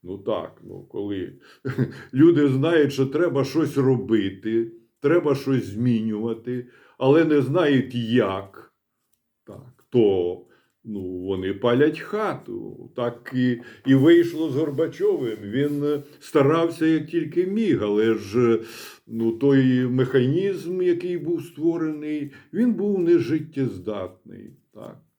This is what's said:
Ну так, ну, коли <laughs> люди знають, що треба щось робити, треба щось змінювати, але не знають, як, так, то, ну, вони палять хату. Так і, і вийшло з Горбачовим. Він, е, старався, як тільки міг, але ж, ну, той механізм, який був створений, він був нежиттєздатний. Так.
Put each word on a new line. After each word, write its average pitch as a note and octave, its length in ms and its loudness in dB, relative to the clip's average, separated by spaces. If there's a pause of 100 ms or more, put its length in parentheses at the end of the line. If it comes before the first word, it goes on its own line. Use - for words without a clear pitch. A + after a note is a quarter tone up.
Ну F#2 160 -12
так, G2 460 -8
ну, F#2+ 180 -18
коли G2+ 500 -10 (320)
<laughs> C3 80 -6 (420)
люди D3 340 6
знають, C#3+ 440 2
що C3+ 140 0
треба C#3 380 0
щось D3 320 -2
робити, A2+ 960 0 (280)
треба D3 340 2
щось C3+ 300 -2
змінювати, A2+ 1000 -2 (320)
але D3 260 6
не D3 180 4
знають, C#3+ 520 0
як, A2 800 -2 (720)
так, - 420 -20
то, F#2+ 520 2 (440)
ну, G#2 160 -10
вони F#2 540 -6
палять C3+ 460 2
хату. C#3+ 960 -10
Так A#2+ 380 -8
і, B2+ 260 0 (260)
і C3+ 80 6
вийшло D#3+ 560 4
з B2+ 60 -4
Горбачовим. D3 840 -2
Він, C#3+ 420 -2
е, D3 180 -2 (180)
старався, D#3+ 680 2
як D#3+ 200 0
тільки E3+ 400 -2
міг, G3 360 0
але G#2+ 320 2
ж, A2 460 0 (460)
ну, A2+ 260 -2
той B2+ 540 2
механізм, D#3 960 0
який F3 360 -2
був D#3 240 -4
створений, D3+ 920 -4 (200)
він A3+ 220 0
був G3 260 -2
нежиттєздатний. G#2+ 1600 -2 (180)
Так. - 240 -18 (200)